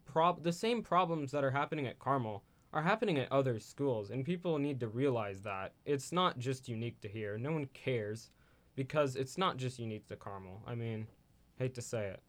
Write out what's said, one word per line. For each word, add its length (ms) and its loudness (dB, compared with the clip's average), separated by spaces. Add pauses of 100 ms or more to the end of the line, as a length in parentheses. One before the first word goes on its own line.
prob-, 400 4
the 80 4
same 300 0
problems 500 2
that 100 2
are 80 4
happening 360 0
at 120 -6
Carmel 460 0 (280)
are 100 0
happening 360 2
at 140 0
other 260 4
schools, 520 -2
and 140 -2
people 340 0
need 220 0
to 80 -2
realize 540 0
that. 300 -4 (120)
It's 280 0
not 260 4
just 300 -4
unique 320 -4
to 80 -8
here. 300 -4
No 140 -2
one 200 -2
cares 580 -4 (460)
because 400 0
it's 220 -2
not 180 2
just 220 -4
unique 300 -6
to 80 -10
Carmel. 500 -10
I 80 -6
mean, 340 -4 (480)
hate 180 -2
to 80 -6
say 260 -4
it, 200 -10